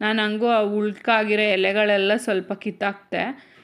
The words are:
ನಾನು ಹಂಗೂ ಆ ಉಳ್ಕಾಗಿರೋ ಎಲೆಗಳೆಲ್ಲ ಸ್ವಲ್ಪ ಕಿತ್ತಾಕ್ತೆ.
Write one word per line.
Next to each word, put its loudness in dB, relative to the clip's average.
ನಾನು 0
ಹಂಗೂ 0
ಆ 4
ಉಳ್ಕಾಗಿರೋ 0
ಎಲೆಗಳೆಲ್ಲ 2
ಸ್ವಲ್ಪ -2
ಕಿತ್ತಾಕ್ತೆ. -6